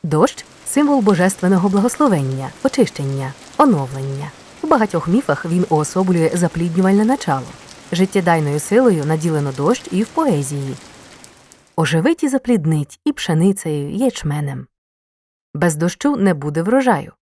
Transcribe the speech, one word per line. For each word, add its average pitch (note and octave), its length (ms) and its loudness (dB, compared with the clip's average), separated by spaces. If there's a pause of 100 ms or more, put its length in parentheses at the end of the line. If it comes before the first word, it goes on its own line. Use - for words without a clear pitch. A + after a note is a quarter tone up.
Дощ — D#3+ 420 0 (220)
символ C#4+ 340 2
божественного F#3+ 680 2
благословення, F#3 800 0 (140)
очищення, C#3 680 0 (260)
оновлення. C#3 720 0 (320)
У D#4+ 40 -6
багатьох A3 420 0
міфах F3+ 380 0
він F3 220 0
уособлює E3 680 0
запліднювальне F3 680 0
начало. D3+ 420 -2 (460)
Життєдайною E3+ 680 0
силою G3+ 440 2
наділено D#3 480 -2
дощ D3 400 -2
і F#3 100 0
в A3 60 -4
поезії. C#3+ 680 -2 (1000)
Оживить E3 480 0
і D4 40 0
запліднить E3 760 -2
і D4+ 80 0
пшеницею, D#3+ 760 -2
і F#3+ 80 -6
ячменем. D3 680 -4 (880)
Без D#3+ 220 0
дощу F3+ 400 -2
не G3 180 2
буде D3 280 -4
врожаю. A#3 600 0